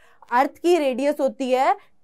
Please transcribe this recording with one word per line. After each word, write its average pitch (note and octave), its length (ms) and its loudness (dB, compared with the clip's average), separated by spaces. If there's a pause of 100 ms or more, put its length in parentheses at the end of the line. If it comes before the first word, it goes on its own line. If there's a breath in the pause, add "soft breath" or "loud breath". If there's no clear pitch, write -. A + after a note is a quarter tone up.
(300 soft breath)
अर्थ C#4 280 0
की F4 200 2
रेडियस C#4+ 420 -2
होती C4+ 300 -4
है C#4 260 0 (280 soft breath)